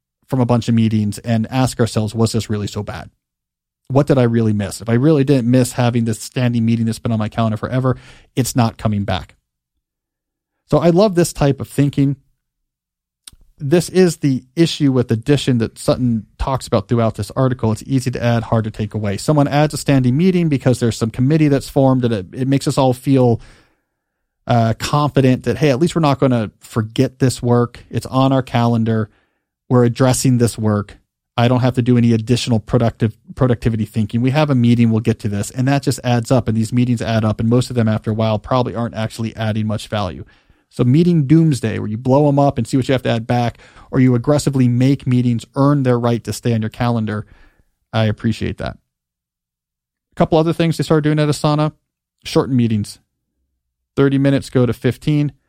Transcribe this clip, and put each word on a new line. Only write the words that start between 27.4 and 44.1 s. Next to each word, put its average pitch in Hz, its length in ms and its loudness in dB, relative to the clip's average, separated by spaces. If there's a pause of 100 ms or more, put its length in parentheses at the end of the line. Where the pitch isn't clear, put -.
work. 120 480 0
It's - 180 -8
on 135 260 2
our 135 100 0
calendar. 113 680 0 (600)
We're 123 160 4
addressing 127 540 2
this 117 200 0
work. 107 400 -4 (380)
I 120 100 2
don't 123 140 2
have 127 160 0
to 127 60 0
do 123 140 2
any 117 160 4
additional 113 460 0
productive, 117 580 -2 (200)
productivity 117 480 -2
thinking. 113 360 -4
We 127 100 0
have 147 200 0
a 139 60 2
meeting. 117 340 4
We'll 110 100 0
get 113 200 -2
to 113 80 -6
this. 101 220 -4
And 131 180 -2
that 143 140 0
just - 200 -4
adds 120 280 -2
up. 123 180 0
And 110 80 -2
these 110 160 -2
meetings 123 300 0
add 110 220 0
up. 110 160 -2
And 113 80 0
most 123 220 2
of 123 60 -4
them, 113 120 0
after 110 220 -2
a 107 40 -2
while, 110 240 -2
probably 120 360 -2
aren't 117 200 -6
actually 110 420 -6
adding 107 300 -2
much 107 220 -6
value. 101 360 -6 (440)
So - 160 -4
meeting 160 420 4
doomsday, 139 520 2
where 104 100 -8
you 107 80 -6
blow 131 320 2
'em 139 100 2
up 139 200 2
and 117 80 -2
see - 100 -4
what 127 120 -2
you 139 40 2
have 123 100 0
to 123 60 -2
add 117 180 -2
back, 120 320 -2 (320)
or 139 100 0
you 127 140 4